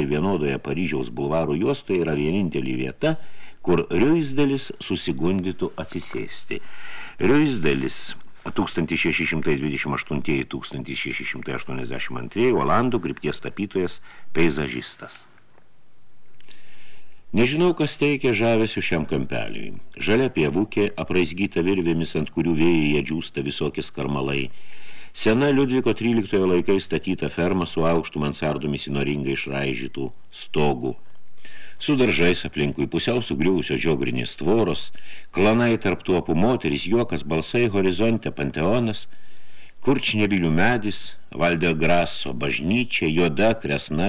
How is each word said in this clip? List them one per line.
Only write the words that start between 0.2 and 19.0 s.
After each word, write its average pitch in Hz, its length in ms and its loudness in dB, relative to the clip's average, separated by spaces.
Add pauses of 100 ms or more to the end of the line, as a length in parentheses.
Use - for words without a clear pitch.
Paryžiaus 69 560 -2
bulvarų 76 400 0
juostoje 98 480 0
yra 78 160 0
vienintelė 73 560 0
vieta, 65 400 -2 (440)
kur 87 280 2
Riuisdelis 139 800 2 (160)
susigundytų 87 960 -2
atsisėsti. - 800 -4 (580)
Riuisdelis 92 800 4 (480)
Tūkstantis 85 560 -2
šeši 82 300 0
šimtai 78 260 2
dvidešimt 69 400 -2
aštuntieji, 69 540 -2
tūkstantis 65 500 -8
šeši 65 300 -6
šimtai 64 260 -6
aštuoniasdešimt 64 640 -6
antrieji, 113 320 2
Olandų 104 480 4
krypties - 400 -4
tapytojas, - 560 -4 (400)
peizažistas. 71 800 0 (2250)
Nežinau, 151 400 4
kas 151 240 -2
teikia 139 380 2
žavesių 110 480 2
šiam 80 240 0